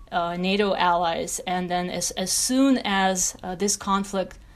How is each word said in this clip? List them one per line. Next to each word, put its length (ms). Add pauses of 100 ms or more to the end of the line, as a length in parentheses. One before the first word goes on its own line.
(100)
uh, 260
nato 380
allies. 720
And 240
then 180
as, 240
as 200
soon 520
as, 600
uh, 100
this 220
conflict, 640 (180)